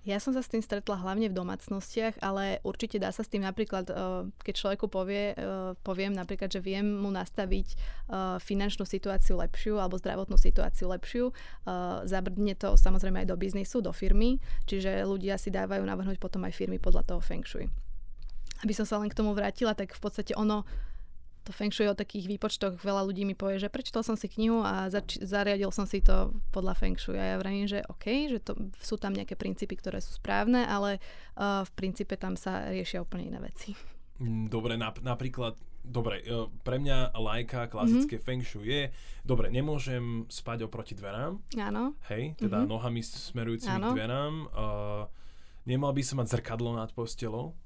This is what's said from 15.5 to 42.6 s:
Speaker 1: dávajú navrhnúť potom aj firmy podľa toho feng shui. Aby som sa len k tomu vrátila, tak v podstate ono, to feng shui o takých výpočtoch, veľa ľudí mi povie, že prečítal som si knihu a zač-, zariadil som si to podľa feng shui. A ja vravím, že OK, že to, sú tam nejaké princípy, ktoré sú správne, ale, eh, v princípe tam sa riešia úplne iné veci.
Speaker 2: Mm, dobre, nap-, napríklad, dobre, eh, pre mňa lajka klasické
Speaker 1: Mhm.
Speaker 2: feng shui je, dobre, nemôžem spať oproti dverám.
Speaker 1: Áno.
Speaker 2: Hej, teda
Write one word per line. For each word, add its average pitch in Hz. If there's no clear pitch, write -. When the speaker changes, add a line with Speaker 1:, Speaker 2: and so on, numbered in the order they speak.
Speaker 1:
dávajú 190
navrhnúť 190
potom 185
aj 185
firmy 185
podľa 180
toho 175
feng -
shui. -
Aby 214
som 214
sa 214
len 208
k -
tomu 208
vrátila, 202
tak 202
v -
podstate -
ono, 214
to -
feng 208
shui 208
o 202
takých 185
výpočtoch, 196
veľa 196
ľudí 196
mi 196
povie, 196
že 202
prečítal 247
som 220
si 214
knihu 226
a 190
zač-, 196
zariadil 196
som 196
si 202
to 190
podľa 185
feng 185
shui. 190
A 190
ja 190
vravím, 196
že 202
OK, -
že 254
to, -
sú -
tam 196
nejaké 196
princípy, 196
ktoré 190
sú -
správne, 208
ale, 202
eh, 196
v -
princípe 190
tam 185
sa 190
riešia 185
úplne 180
iné -
veci. -
Speaker 2:
Mm, 110
dobre, 113
nap-, 110
napríklad, 123
dobre, 110
eh, -
pre 123
mňa 131
lajka 117
klasické 226
Speaker 1:
Mhm. -
Speaker 2:
feng 127
shui 107
je, 143
dobre, 113
nemôžem 123
spať 117
oproti 110
dverám. 107
Speaker 1:
Áno. 214
Speaker 2:
Hej, 131
teda 185